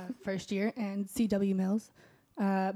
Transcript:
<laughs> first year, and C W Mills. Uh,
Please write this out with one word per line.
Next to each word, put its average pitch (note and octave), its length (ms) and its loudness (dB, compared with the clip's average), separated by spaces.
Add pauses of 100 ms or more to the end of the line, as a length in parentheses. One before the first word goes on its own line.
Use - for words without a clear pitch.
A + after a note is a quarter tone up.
<laughs> - 160 -10
first G3 300 -4
year, G3+ 240 2
and G3+ 320 -4
C A3+ 180 0
W G3 260 2
Mills. F#3+ 380 0 (480)
Uh, G3 360 2